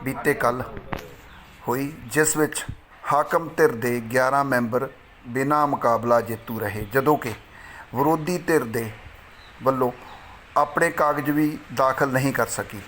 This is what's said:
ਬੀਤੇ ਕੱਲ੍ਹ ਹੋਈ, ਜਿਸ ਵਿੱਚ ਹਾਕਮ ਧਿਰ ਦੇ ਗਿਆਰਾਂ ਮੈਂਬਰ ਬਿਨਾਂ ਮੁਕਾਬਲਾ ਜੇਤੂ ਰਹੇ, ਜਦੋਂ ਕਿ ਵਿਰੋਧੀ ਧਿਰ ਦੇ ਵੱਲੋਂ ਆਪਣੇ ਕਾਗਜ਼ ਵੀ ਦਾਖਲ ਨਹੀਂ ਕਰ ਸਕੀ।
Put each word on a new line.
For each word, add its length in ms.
ਬੀਤੇ 300
ਕੱਲ੍ਹ 300
ਹੋਈ, 240
ਜਿਸ 300
ਵਿੱਚ 280
ਹਾਕਮ 440
ਧਿਰ 200
ਦੇ 240
ਗਿਆਰਾਂ 320
ਮੈਂਬਰ 440
ਬਿਨਾਂ 380
ਮੁਕਾਬਲਾ 540
ਜੇਤੂ 400
ਰਹੇ, 320
ਜਦੋਂ 260
ਕਿ 140
ਵਿਰੋਧੀ 440
ਧਿਰ 260
ਦੇ 260
ਵੱਲੋਂ 280
ਆਪਣੇ 340
ਕਾਗਜ਼ 400
ਵੀ 280
ਦਾਖਲ 380
ਨਹੀਂ 200
ਕਰ 140
ਸਕੀ। 420